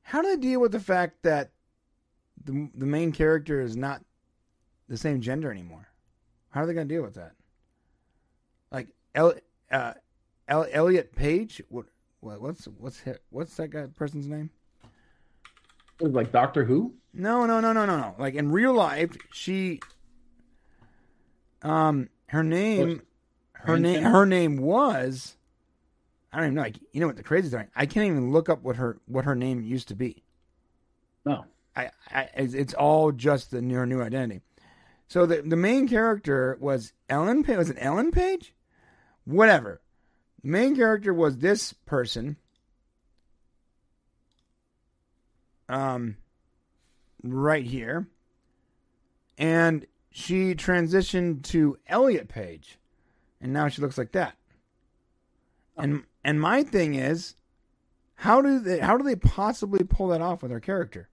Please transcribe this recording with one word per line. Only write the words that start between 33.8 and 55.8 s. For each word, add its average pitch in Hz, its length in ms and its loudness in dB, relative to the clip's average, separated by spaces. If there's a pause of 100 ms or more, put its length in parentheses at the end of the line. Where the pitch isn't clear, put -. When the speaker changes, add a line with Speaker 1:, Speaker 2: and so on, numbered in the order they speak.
Speaker 1:
new 127 160 -2
identity. 113 400 -6 (640)
So 180 180 4
the, 160 180 0
the 160 120 0
main 233 320 2
character 202 720 0
was 131 320 -4 (180)
Ellen 196 340 2
Pa-, 233 140 0
was 170 120 0
it 131 100 -8
Ellen 196 320 0
Page? 359 420 0 (720)
Whatever. 151 560 4 (640)
The 135 60 -8
main 254 260 2
character 214 380 2
was 151 240 2
this 196 360 0
person. 127 640 -4 (3250)
Um, 127 480 -4 (1080)
right 135 420 0
here. 127 420 -6 (1300)
And 160 480 2 (260)
she 185 440 -2
transitioned 175 880 0
to 151 340 2 (100)
Elliot 208 400 2
Page. 85 520 -14 (640)
And 127 120 -6
now 147 140 0
she 139 140 -4
looks 135 160 -4
like 123 160 -6
that. 180 220 -2 (1400)
And, 143 260 -2 (200)